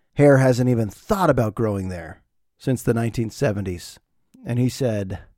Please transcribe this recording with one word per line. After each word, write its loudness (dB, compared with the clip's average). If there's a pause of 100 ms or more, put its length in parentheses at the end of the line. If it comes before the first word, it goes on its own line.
(140)
hair 6
hasn't 4
even 0
thought -2
about 0
growing -2
there -12 (360)
since -2
the 2
nineteen -4
seventies. -6 (440)
And -4
he 2
said, -4 (180)